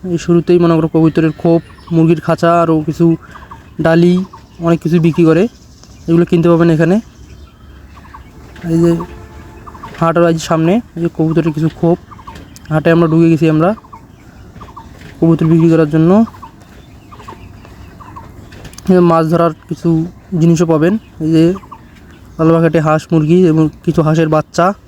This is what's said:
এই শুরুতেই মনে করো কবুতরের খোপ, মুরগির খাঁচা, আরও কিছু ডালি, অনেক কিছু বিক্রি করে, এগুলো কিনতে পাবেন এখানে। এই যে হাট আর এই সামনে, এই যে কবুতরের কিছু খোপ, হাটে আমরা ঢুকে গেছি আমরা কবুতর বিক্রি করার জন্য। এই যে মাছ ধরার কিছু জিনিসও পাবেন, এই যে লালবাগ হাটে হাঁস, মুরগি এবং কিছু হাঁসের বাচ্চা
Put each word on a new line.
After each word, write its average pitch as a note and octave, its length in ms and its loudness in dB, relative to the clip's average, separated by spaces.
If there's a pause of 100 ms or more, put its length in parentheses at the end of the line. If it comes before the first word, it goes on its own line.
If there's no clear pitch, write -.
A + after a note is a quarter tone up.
(120)
এই E3+ 140 -4
শুরুতেই E3+ 380 0
মনে E3 140 0
করো D#3+ 180 -2
কবুতরের D#3+ 460 0
খোপ, E3 200 0 (320)
মুরগির D#3+ 320 2
খাঁচা, E3+ 260 0 (120)
আরও E3 120 0 (120)
কিছু E3 180 -2 (800)
ডালি, F3 300 2 (500)
অনেক E3+ 180 0
কিছু E3+ 220 0
বিক্রি E3+ 240 0
করে, E3 140 2 (680)
এগুলো E3+ 200 2
কিনতে E3+ 220 0
পাবেন E3+ 240 2
এখানে। E3 200 0 (1800)
এই E3 100 0
যে E3+ 80 2 (1080)
হাট E3 180 0
আর E3+ 60 2 (100)
এই D#3+ 160 -6
সামনে, E3 240 0 (220)
এই E3+ 80 -8
যে E3+ 140 -4
কবুতরের D#3+ 380 -2
কিছু D#3 140 -2 (100)
খোপ, E3+ 180 0 (760)
হাটে D#3 220 0
আমরা E3+ 160 2
ঢুকে E3 200 2
গেছি D#3+ 220 0
আমরা D#3 160 2 (1500)
কবুতর E3 320 0
বিক্রি E3 220 4
করার D#3+ 220 0
জন্য। D#3+ 160 2 (2750)
এই F#3+ 60 4
যে F3+ 60 4 (100)
মাছ E3 200 0
ধরার E3+ 220 0 (160)
কিছু E3+ 200 -6 (520)
জিনিসও E3 300 2
পাবেন, E3 220 0 (300)
এই D#3 120 -2
যে D#3+ 80 4 (960)
লালবাগ E3 280 2
হাটে D#3+ 220 0
হাঁস, D#3 240 0
মুরগি D#3+ 280 2 (120)
এবং D#3 120 2 (220)
কিছু E3+ 220 -2
হাঁসের D#3 300 0
বাচ্চা E3+ 300 -2 (200)